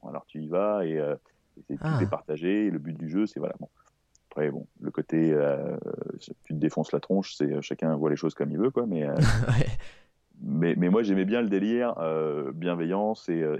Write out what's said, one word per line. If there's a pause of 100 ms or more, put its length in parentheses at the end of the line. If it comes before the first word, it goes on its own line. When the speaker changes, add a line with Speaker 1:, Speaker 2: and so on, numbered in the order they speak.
Speaker 1:
Alors,
tu
y
vas
et,
euh, (420)
et
c'est,
tout
Speaker 2:
Ah.
Speaker 1:
est
partagé.
Et
le
but
du
jeu,
c'est,
voilà,
bon. (600)
Après,
bon, (140)
le
côté,
euh, (440)
tu (140)
te
défonces
la
tronche,
c'est,
euh,
chacun
voit
les
choses
comme
il
veut,
quoi.
Mais,
euh,
Speaker 2:
<laughs>
Ouais. (760)
Speaker 1:
mais,
mais
moi,
j'aimais
bien
le
délire,
euh,
bienveillance
et,
euh,